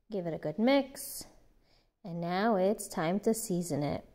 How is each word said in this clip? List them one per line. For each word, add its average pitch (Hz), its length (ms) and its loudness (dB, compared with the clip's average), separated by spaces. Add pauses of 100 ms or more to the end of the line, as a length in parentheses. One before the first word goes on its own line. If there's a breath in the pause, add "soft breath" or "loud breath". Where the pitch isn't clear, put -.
Give 190 160 -2
it 165 80 -2
a 151 40 -4
good 156 200 -6
mix. 269 680 2 (800)
And 170 160 -6
now 190 340 2
it's 190 320 2
time 180 340 0
to 226 120 4
season 175 500 -2
it. - 320 -2